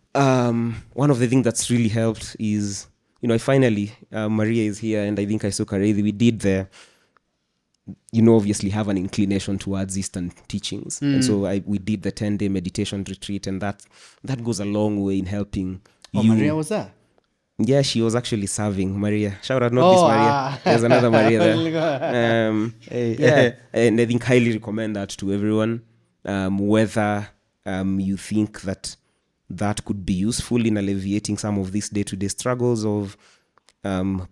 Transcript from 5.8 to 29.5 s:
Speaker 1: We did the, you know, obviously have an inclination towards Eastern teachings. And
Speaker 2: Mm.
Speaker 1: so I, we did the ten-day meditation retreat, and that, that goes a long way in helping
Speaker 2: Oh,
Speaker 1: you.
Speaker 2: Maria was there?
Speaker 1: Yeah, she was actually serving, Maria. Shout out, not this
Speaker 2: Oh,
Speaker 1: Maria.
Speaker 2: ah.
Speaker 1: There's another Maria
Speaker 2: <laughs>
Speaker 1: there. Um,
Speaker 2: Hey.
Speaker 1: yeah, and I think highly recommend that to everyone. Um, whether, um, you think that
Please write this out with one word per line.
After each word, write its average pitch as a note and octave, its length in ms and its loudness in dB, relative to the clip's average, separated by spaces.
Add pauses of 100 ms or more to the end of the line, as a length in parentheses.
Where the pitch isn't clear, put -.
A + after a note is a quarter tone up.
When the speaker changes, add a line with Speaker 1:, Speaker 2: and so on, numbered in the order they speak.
Speaker 1:
We G#2 100 2
did A2+ 280 2
the, F#2+ 280 0 (1400)
you A2+ 100 2
know, A2+ 140 8
obviously G2+ 340 0
have G#2+ 180 -4
an G2+ 100 -2
inclination G2 600 -2
towards F#2+ 400 -6
Eastern F2+ 320 -8 (160)
teachings. - 560 -10
And C#3 180 2
Speaker 2:
Mm. C3 60 2
Speaker 1:
so G2+ 200 0
I, F#2+ 180 -2
we G2+ 140 -2
did F#2+ 240 -4
the G2 100 -4
ten-day G#2 360 -4
meditation G2 600 -4
retreat, F#2+ 380 -10
and F#2+ 160 -6
that, G2+ 200 -6 (420)
that A#2+ 200 -6
goes A2+ 160 -2
a G2+ 40 -6
long G#2 380 -2
way G2 160 0
in G2 80 -2
helping F#2+ 540 -6 (340)
Speaker 2:
Oh, G#2 80 0
Speaker 1:
you. A2 100 6
Speaker 2:
Maria A2 220 2
was D#3 140 -4
there? D#3+ 240 -6 (680)
Speaker 1:
Yeah, C3 240 4
she B2+ 200 -2
was A2+ 120 2
actually A2+ 320 -2
serving, G2 520 -2
Maria. G#2 440 0
Shout C3 200 -2
out, A#2+ 100 0
not D#3+ 180 6
this F#3 100 8
Speaker 2:
Oh, E3 80 6
Speaker 1:
Maria. A2+ 220 4
Speaker 2:
ah. C#3 340 -2
Speaker 1:
There's - 200 4
another B2 260 6
Maria A2+ 280 6
Speaker 2:
<laughs> - 20 2
Speaker 1:
there. A#2+ 1080 2
Um, A2 300 -2
Speaker 2:
Hey. A#2+ 380 -4
Speaker 1:
yeah, C#3 360 4 (180)
and A#2 280 4
I A#2 60 4
think A#2 160 0
highly A#2+ 300 4
recommend A2 440 -4
that G2 140 -6
to G2 220 -4
everyone. G#2+ 500 0 (420)
Um, G2 340 -2
whether, G#2 680 0 (380)
um, F#2+ 340 -4
you G2 160 -2
think G#2+ 460 -4
that - 320 -8 (560)